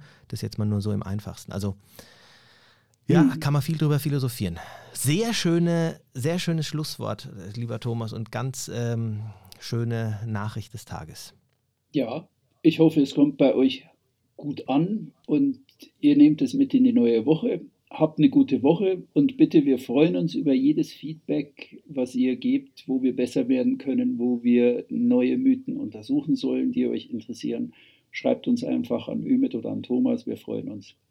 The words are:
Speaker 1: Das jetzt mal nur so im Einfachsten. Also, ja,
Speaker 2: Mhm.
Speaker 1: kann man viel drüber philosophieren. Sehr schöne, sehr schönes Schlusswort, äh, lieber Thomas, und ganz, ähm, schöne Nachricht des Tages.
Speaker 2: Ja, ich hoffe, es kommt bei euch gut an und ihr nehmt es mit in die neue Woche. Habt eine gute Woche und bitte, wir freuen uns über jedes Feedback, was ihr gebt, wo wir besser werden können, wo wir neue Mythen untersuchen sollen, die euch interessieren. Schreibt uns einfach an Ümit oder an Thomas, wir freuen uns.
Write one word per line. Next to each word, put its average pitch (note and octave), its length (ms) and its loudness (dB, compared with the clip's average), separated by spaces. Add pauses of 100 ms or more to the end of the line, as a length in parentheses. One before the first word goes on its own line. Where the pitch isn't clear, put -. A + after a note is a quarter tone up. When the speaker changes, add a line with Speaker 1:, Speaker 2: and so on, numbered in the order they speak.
(280)
Speaker 1:
Das - 140 -8
jetzt A2+ 160 -6
mal G#2+ 60 -2
nur G#2 160 0
so G#2 120 -4
im G2+ 120 -4
Einfachsten. - 480 -10
Also, G2 240 -6 (1300)
ja, E3 160 6
Speaker 2:
Mhm. C#3+ 180 2
Speaker 1:
kann C#3+ 120 0
man C#3+ 100 2
viel D#3+ 160 -4
drüber D3 200 2
philosophieren. B2+ 600 -4 (340)
Sehr G#3+ 400 0
schöne, E3+ 680 0 (140)
sehr D#3 240 -2
schönes D#3+ 280 -2
Schlusswort, A#2 680 -6
äh, G2+ 220 -14
lieber A2+ 220 -6
Thomas, A#2 320 -4
und A2+ 200 -10
ganz, B2 400 -6
ähm, A2+ 480 -4 (400)
schöne A2+ 680 -4
Nachricht G#2+ 480 -8
des A2+ 100 -16
Tages. - 500 -10 (580)
Speaker 2:
Ja, C3 360 -2 (340)
ich D#3+ 180 4
hoffe, D#3+ 200 4
es C3+ 140 0
kommt D3 240 2
bei - 160 4
euch B2+ 300 0 (520)
gut - 320 -10
an E3 440 -2 (140)
und C#3 320 0 (420)
ihr D3 160 4
nehmt D3+ 260 8
es B2+ 120 0
mit C#3 200 2
in B2+ 100 6
die A#2+ 80 6
neue A#2 320 4
Woche. E3+ 380 0 (280)
Habt - 280 -2
eine D3 100 6
gute C3+ 340 2
Woche F3 400 2 (120)
und C#3 240 2
bitte, D#3 260 4
wir C3 140 2
freuen D3+ 360 2
uns F3 200 -2
über D3 180 0
jedes D3 400 2
Feedback, - 960 -10
was B2+ 260 -4
ihr B2+ 220 0
gebt, C3 500 -4
wo C3 160 -2
wir B2 140 0
besser B2 320 0
werden B2+ 300 2
können, B2 400 -2
wo A#2+ 240 0
wir A#2+ 480 4
neue B2 480 2
Mythen - 400 0
untersuchen C3 580 -2
sollen, B2+ 360 -2
die B2 140 0
euch A#2 220 -4
interessieren. A#2 640 -6 (380)
Schreibt - 360 -2
uns - 160 2
einfach A#2+ 460 -2
an A2+ 160 -4
Ümit C3 300 2
oder A2 160 -6
an A2 120 -6
Thomas, B2 440 0
wir A2+ 100 -6
freuen A2 320 -8
uns. G#2+ 260 -14 (160)